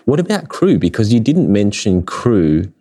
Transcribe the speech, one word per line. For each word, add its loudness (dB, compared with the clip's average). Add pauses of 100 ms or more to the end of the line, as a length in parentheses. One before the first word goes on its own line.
What 0
about -4
Crewe? 0
Because 0
you 4
didn't 0
mention 0
Crewe 0 (100)